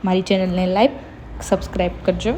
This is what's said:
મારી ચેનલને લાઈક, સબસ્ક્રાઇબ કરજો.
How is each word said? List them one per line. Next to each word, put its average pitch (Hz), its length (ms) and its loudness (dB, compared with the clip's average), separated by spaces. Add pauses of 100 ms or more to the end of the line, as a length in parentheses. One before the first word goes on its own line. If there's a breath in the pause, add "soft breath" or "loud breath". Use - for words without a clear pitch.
મારી 185 160 2
ચેનલને 185 460 0
લાઈક, 208 240 4 (500)
સબસ્ક્રાઇબ - 500 0 (140)
કરજો. 185 320 0